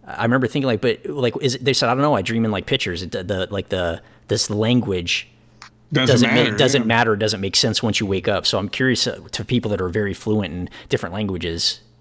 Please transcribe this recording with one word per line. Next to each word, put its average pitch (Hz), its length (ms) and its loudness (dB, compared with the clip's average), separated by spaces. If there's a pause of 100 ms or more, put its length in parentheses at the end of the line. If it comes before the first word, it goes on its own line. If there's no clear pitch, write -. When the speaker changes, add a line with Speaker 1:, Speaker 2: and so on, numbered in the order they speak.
(180)
Speaker 1:
I 98 40 -4
remember 127 240 2
thinking, 135 200 -2
like, 113 140 0
but, 120 260 -2
like, 135 340 -2
is 131 160 0
it, 131 80 -10
they 139 80 2
said, 123 160 2
"I 120 60 4
don't 135 80 2
know, 147 120 4
I 98 80 2
dream 113 220 0
in, 110 60 2
like, 95 160 -2
pictures." 90 360 -4
It, 87 100 -10
the, 98 100 -6
the, 92 280 -2
like, 98 200 -6
the, 87 300 -2 (280)
this - 220 0
language 104 800 0 (640)
Speaker 2:
Doesn't 131 200 4
Speaker 1:
doesn't 120 180 6
Speaker 2:
matter, 123 200 4
Speaker 1:
make, 104 80 -2
doesn't 127 240 4
Speaker 2:
yeah. 110 40 0
Speaker 1:
matter, 113 300 4
doesn't 107 240 -2
make 95 160 -2
sense 113 260 2
once 110 180 0
you 107 60 -2
wake 95 220 0
up. 98 180 0
So 104 120 0
I'm 98 100 -2
curious, - 380 2
uh, 107 140 -6 (120)
to - 120 -6
people 117 260 0
that 95 100 0
are 92 80 0
very 101 260 -2
fluent 104 400 -2
in 90 140 -6 (200)
different 92 260 -4
languages 90 680 -4 (200)